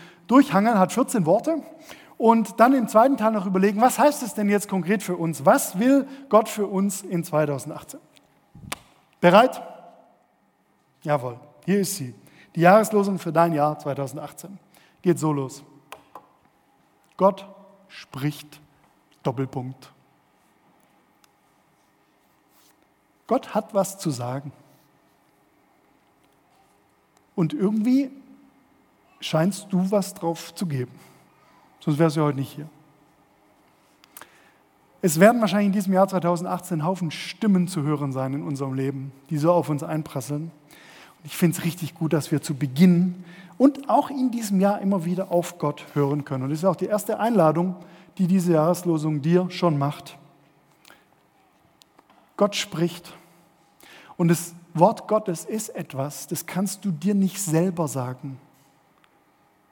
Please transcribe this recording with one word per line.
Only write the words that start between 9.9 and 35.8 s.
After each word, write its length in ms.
Jawohl, 360
hier 140
ist 160
sie. 200
Die 60
Jahreslosung 580
für 120
dein 200
Jahr 260
zweitausendachtzehn. 800
Geht 200
so 120
los. 300
Gott 300
spricht, 760
Doppelpunkt. 720
Gott 260
hat 200
was 220
zu 140
sagen. 400
Und 180
irgendwie 560
scheinst 500
du 220
was 220
drauf 380
zu 140
geben. 240
Sonst 200
wärst 160
du 40
ja 60
heute 120
nicht 140
hier. 160
Es 200
werden 200
wahrscheinlich 280
in 40
diesem 200